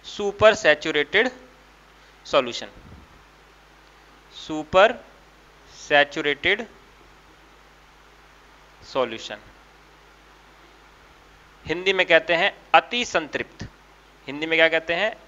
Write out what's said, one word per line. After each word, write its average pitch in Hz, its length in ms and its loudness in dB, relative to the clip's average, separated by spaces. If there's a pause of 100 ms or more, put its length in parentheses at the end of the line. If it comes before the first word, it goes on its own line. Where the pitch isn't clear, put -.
सुपर 208 500 2
सैचुरेटेड 160 720 0 (960)
solution। 123 420 -2 (1700)
सुपर 185 580 2 (880)
सैचुरेटेड 151 880 0 (2250)
solution 113 540 -6 (2250)
हिंदी 180 280 -2
में 185 120 2
कहते 165 280 4
हैं 180 180 2 (220)
अति 240 320 2
संतृप्त। 143 600 -6 (600)
हिंदी 147 180 -8
में 160 120 0
क्या 165 120 6
कहते 160 240 -2
हैं? 202 220 -4 (120)